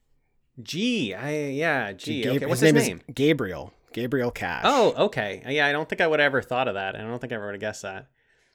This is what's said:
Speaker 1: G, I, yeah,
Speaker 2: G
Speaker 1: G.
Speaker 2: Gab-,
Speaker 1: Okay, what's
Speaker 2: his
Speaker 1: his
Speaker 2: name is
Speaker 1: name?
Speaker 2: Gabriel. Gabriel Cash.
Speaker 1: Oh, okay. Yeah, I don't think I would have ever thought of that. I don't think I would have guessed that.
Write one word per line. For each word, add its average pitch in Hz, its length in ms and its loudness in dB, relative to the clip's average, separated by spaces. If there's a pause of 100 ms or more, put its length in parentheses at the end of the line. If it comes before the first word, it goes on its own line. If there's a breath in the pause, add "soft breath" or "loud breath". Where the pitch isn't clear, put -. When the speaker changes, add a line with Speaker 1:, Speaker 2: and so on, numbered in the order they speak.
(600)
Speaker 1:
G, 170 520 -2
I, 143 360 -6
yeah, 135 440 -2
Speaker 2:
G 143 280 -6
Speaker 1:
G. - 20 -
Speaker 2:
Gab-, 127 140 0
Speaker 1:
Okay, 135 80 -2
what's 143 160 0
Speaker 2:
his 160 100 8
Speaker 1:
his - 20 6
Speaker 2:
name 143 80 8
is 120 60 2
Speaker 1:
name? 87 140 -6 (120)
Speaker 2:
Gabriel. 120 600 2 (180)
Gabriel 123 400 0
Cash. 87 340 -4
Speaker 1:
Oh, 226 280 6 (120)
okay. 104 440 -4
Yeah, 147 160 2
I 143 60 2
don't 151 180 -2
think - 100 -6
I 175 80 4
would 156 120 4
have 147 80 6
ever 135 140 2
thought 127 260 -2
of 101 80 -2
that. 98 200 -4
I 101 40 -10
don't 113 200 -8
think 123 140 -8
I 117 40 -6
would 104 160 -8
have 98 60 -10
guessed 104 220 -6
that. 98 260 -10 (480)